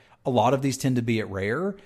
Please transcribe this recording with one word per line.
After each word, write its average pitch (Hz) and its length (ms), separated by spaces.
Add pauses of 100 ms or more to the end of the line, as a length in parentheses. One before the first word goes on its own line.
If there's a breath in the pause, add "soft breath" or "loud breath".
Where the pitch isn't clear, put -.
(240 soft breath)
a 139 60
lot 123 240
of 131 80
these 135 160
tend 131 200
to 123 40
be 117 180
at 98 120
rare, 123 540